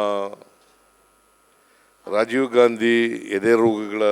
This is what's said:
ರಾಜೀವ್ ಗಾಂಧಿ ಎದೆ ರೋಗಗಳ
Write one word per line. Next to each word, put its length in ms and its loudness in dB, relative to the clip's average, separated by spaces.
ರಾಜೀವ್ 360 -2
ಗಾಂಧಿ 540 2
ಎದೆ 460 -2
ರೋಗಗಳ 600 0